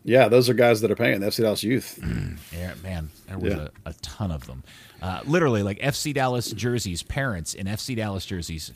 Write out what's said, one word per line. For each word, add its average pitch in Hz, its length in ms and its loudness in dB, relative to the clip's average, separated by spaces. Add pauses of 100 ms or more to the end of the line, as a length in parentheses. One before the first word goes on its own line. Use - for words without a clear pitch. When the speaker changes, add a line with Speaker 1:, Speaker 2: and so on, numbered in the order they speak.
Speaker 1:
Yeah, 117 240 8
those 120 200 6
are 127 60 4
guys 117 280 6
that 110 100 4
are 98 40 2
paying, 117 240 2
the 98 60 -2
F 107 60 0
C 120 100 0
Dallas 104 220 2
youth. 113 400 -2
Speaker 2:
<clears throat> - 40 -2 (440)
Yeah, 87 300 -8
man, 85 280 -6 (160)
there 95 120 -10
was 90 160 0
Speaker 1:
Yeah. 76 140 -6 (180)
Speaker 2:
a, - 40 -10
a - 20 -10 (100)
ton - 280 -6
of 156 160 -6
them. - 160 -14 (380)
Uh, 92 240 -6
literally, 139 380 4
like, 101 180 -2
F 139 140 -2
C - 180 -4
Dallas 131 400 -2
jerseys, 107 500 -4
parents 110 520 -4
in 95 120 -8
F 104 140 -4
C 131 140 -6
Dallas 104 320 -4
jerseys. 82 500 -8